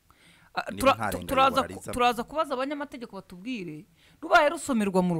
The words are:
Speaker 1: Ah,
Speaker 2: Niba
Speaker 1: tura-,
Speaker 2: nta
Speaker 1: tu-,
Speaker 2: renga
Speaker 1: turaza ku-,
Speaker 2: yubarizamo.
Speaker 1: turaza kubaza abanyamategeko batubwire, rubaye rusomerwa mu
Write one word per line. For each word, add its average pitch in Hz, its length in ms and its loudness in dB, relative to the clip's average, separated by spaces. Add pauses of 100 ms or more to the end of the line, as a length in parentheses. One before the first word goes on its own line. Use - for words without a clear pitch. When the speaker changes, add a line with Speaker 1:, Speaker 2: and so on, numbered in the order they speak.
(560)
Speaker 1:
Ah, - 160 -6
Speaker 2:
Niba 196 80 -10
Speaker 1:
tura-, 254 160 4
Speaker 2:
nta 214 160 -2
Speaker 1:
tu-, 185 60 -4
Speaker 2:
renga 180 100 -10
Speaker 1:
turaza 269 340 2
ku-, 240 100 -8
Speaker 2:
yubarizamo. 190 220 -10
Speaker 1:
turaza 240 300 0
kubaza 294 300 -4
abanyamategeko 269 640 -6
batubwire, 185 720 -10 (360)
rubaye 311 280 6
rusomerwa 214 540 2
mu 180 160 2